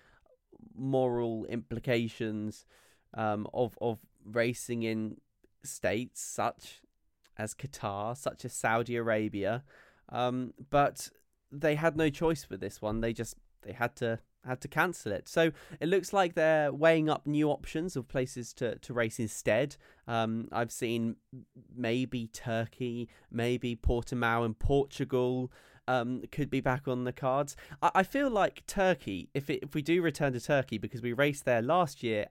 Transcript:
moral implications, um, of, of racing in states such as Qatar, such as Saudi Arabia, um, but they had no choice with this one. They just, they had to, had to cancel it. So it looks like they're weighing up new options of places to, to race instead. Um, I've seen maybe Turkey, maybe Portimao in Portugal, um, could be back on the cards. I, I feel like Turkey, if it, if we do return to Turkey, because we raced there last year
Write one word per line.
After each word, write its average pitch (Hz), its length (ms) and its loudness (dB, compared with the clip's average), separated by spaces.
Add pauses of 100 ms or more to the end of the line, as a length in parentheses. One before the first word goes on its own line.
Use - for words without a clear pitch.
(760)
moral 120 680 0
implications, 110 1200 -2 (480)
um, 107 360 -2
of, 120 300 -2
of 113 160 0 (260)
racing 117 600 -2
in 110 360 -2 (440)
states - 580 -2
such - 640 -6 (520)
as 110 200 -6
Qatar, 107 600 -6
such - 300 -6
as 120 80 -8
Saudi 117 420 0
Arabia, 110 680 0 (460)
um, 123 440 -2 (160)
but - 400 2 (420)
they 147 220 2
had 151 240 2
no 156 140 4
choice 160 360 0
with 98 120 -10
this 95 200 -8
one. 107 220 -2
They 117 100 0
just, 113 240 -6 (280)
they 98 100 -12
had 120 220 -2
to, 113 240 -2 (260)
had 127 160 -6
to - 60 -10
cancel 160 440 0
it. 95 160 -4
So 165 240 4 (280)
it 147 80 -2
looks 190 260 2
like 185 220 4
they're 156 360 4
weighing 156 380 6
up - 160 0
new 147 240 2
options 160 460 -4
of 127 120 -6
places 127 460 -4
to, 117 240 -4
to - 160 -12
race 117 260 0
instead. 120 580 2 (300)
Um, 113 440 0
I've 113 200 -2
seen 117 440 -2 (600)
maybe 120 520 -2
Turkey, 117 840 -4 (220)
maybe 120 440 0
Portimao 117 680 0
in 110 80 0
Portugal, 127 1000 0 (380)
um, 123 320 0 (120)
could 143 160 -2
be 135 100 2
back 131 280 0
on 127 180 0
the 123 80 -2
cards. 139 420 0 (260)
I, 170 140 4
I 190 80 6
feel 269 260 0
like 196 380 0
Turkey, 160 680 0
if 139 160 -4
it, 151 140 0
if 143 100 -10
we 156 80 0
do 165 200 4
return 147 320 2
to 120 80 -2
Turkey, 131 360 2
because 110 240 -8
we 120 120 -2
raced 143 320 2
there 120 160 4
last 156 420 2
year 107 280 0